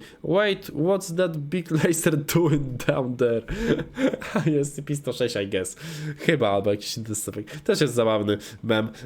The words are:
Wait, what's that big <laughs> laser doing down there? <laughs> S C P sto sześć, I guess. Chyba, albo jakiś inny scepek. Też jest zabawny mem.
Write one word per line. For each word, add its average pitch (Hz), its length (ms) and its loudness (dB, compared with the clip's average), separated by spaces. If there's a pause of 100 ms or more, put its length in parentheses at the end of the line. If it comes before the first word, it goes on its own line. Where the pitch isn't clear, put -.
(240)
Wait, 196 460 0
what's 180 460 0
that 175 200 0
big 147 380 -4
<laughs> 151 100 4
laser 165 320 2
doing 143 720 0
down 131 300 0
there? 117 260 2 (1040)
<laughs> 151 140 4
S 143 120 -2
C 147 100 -12
P 147 140 -4
sto 127 160 -4
sześć, 120 240 -2
I 101 100 -2
guess. 95 300 -2 (420)
Chyba, 127 320 4
albo 101 200 2
jakiś - 260 -2
inny 110 180 -6
scepek. 104 460 -8
Też 202 200 2
jest 123 140 2
zabawny 107 440 4 (240)
mem. 110 260 2 (180)